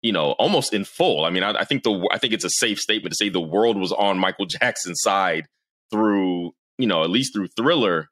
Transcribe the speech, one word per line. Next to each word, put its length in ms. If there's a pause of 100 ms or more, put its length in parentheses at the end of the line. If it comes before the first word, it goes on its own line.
you 100
know, 200
almost 420
in 100
full. 400
I 60
mean, 140
I, 80
I 120
think 200
the, 280
I 60
think 140
it's 120
a 60
safe 300
statement 320
to 40
say 120
the 120
world 380
was 140
on 260
Michael 280
<laughs> 0
Jackson's 540
side 460 (440)
through, 600 (280)
you 100
know, 160
at 60
least 220
through 240
Thriller. 560